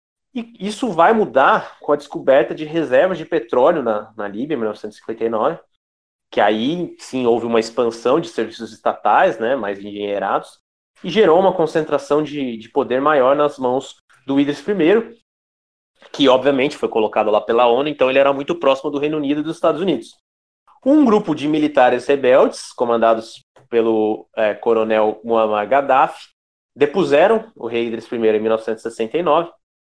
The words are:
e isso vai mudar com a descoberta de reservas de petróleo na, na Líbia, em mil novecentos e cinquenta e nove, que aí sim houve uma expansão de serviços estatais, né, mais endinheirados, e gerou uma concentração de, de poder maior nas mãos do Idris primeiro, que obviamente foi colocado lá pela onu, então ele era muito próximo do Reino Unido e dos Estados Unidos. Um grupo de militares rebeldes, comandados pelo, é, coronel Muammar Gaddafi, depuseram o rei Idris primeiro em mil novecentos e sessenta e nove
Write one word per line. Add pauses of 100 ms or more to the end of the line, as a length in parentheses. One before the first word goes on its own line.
(340)
e
isso
vai
mudar
com
a
descoberta
de
reservas
de
petróleo
na,
na
Líbia,
em
mil
novecentos
e
cinquenta
e
nove, (680)
que
aí
sim
houve
uma
expansão
de
serviços
estatais,
né,
mais
endinheirados, (460)
e
gerou
uma
concentração
de,
de
poder
maior
nas
mãos (280)
do
Idris
primeiro, (1000)
que
obviamente
foi
colocado
lá
pela
onu,
então
ele
era
muito
próximo
do
Reino
Unido
e
dos
Estados
Unidos. (680)
Um
grupo
de
militares
rebeldes,
comandados (240)
pelo,
é,
coronel
Muammar
Gaddafi, (460)
depuseram
o
rei
Idris
primeiro
em
mil
novecentos
e
sessenta
e
nove (400)